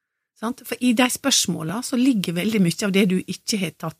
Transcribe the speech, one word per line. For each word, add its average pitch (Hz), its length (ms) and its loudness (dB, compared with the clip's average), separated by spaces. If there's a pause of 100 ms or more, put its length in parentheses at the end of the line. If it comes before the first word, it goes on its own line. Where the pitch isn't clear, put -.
(360)
Sant? 233 300 -10
For 247 160 -10
i 247 120 4
de 247 160 4
spørsmålene 170 720 -2
så - 140 -4
ligger 233 360 2
veldig 196 280 0
mye 170 240 0
av 196 60 -2
det 190 180 4
du 185 120 2
ikke - 360 -6
har 180 140 -4
tatt - 280 -10